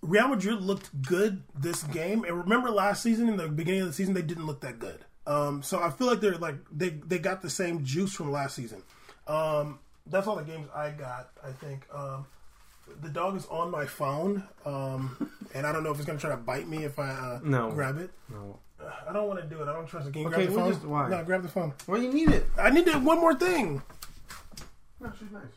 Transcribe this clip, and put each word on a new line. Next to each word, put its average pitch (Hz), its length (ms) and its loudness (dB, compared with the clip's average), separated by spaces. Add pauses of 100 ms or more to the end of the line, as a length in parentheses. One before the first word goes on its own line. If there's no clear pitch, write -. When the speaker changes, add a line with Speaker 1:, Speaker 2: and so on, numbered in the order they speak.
Speaker 1:
Real 208 260 6
Madrid 214 320 2
looked 190 420 -4
good 190 400 2 (120)
this 165 300 -4
game, 170 400 -2
and 170 140 -2
remember 226 320 2
last 202 320 4
season, 233 260 4
in 214 80 4
the 160 120 -2
beginning 165 340 2
of 185 60 2
the 160 40 -4
season, 190 220 2
they 180 80 0
didn't 165 240 -4
look 143 140 -6
that 120 180 -10
good. 120 260 -10 (220)
Um, 147 360 0
so 180 200 -2
I 170 80 2
feel 247 160 0
like 233 140 4
they're, 190 180 2
like, 165 160 -4 (180)
they, 165 180 -2
they 160 280 -2
got 190 240 -2
the 160 80 -6
same 170 340 -2
juice 175 280 0
from 151 200 -4
last 139 220 -2
season. 107 280 -10 (440)
Um, 151 520 0 (280)
that's 190 200 0
all 214 100 0
the 156 80 -6
games 156 300 -10
I 151 160 -4
got, 127 400 -10 (140)
I 139 80 -10
think. 135 400 -12
Um, 139 340 -8 (760)
the 156 80 -10
dog 175 260 -2
is 160 100 -6
on 170 240 -2
my 151 140 -2
phone, 160 600 0 (200)
um, 135 680 -4 (140)
<laughs> - 100 -18
and 135 120 -4
I 151 60 -2
don't 156 100 -2
know 156 80 -2
if 143 80 -2
it's 147 80 -6
gonna 156 120 -4
try 151 120 -4
to 139 80 -2
bite 127 300 -4
me 156 160 -4
if 139 140 -6
I, 139 120 -2
uh, 131 320 -6
Speaker 2:
No. 127 300 4
Speaker 1:
grab 139 260 0
it. 185 120 -8 (200)
Speaker 2:
No. 101 280 -12 (220)
Speaker 1:
Uh, - 100 -12 (200)
I - 20 -6
don't 208 160 0
wanna 190 160 -4
do 156 160 -10
it. 147 80 -4
I 147 60 -2
don't 160 120 -6
trust 147 220 -8
it. 139 40 -6
Can 151 100 -4
you 160 60 0
Speaker 2:
Okay, 165 80 2
Speaker 1:
grab 190 120 4
the 190 60 0
Speaker 2:
we'll 226 100 4
Speaker 1:
phone? 190 80 4
Speaker 2:
just, 151 140 -2
why? 151 240 0
Speaker 1:
No, 180 140 0
grab 185 180 0
the 175 60 -6
phone. 156 260 -2 (120)
Speaker 2:
Why 196 120 2
do 240 60 2
you 254 100 0
need 320 160 6
it? - 160 8 (100)
Speaker 1:
I 220 140 6
need 339 180 8
it, 311 140 4
one 320 180 8
more 330 140 8
thing. 262 480 2 (1160)
Speaker 2:
No, 240 180 -10
she's 214 120 -14
nice. 202 120 -14 (140)